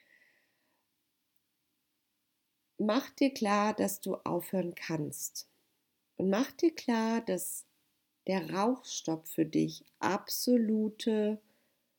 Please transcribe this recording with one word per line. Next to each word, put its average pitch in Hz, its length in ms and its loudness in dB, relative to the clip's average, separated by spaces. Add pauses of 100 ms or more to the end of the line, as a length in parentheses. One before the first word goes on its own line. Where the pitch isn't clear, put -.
(2750)
Mach 214 320 2
dir 269 220 2
klar, 208 400 2
dass 202 260 0
du - 160 -4
aufhören 175 580 -2
kannst. - 720 -6 (680)
Und 185 140 0
mach 214 220 2
dir 330 220 2
klar, 226 460 0
dass - 460 -4 (600)
der 165 280 -2
Rauchstopp 196 760 -2
für - 180 0
dich 160 380 0 (160)
absolute 214 1400 0 (580)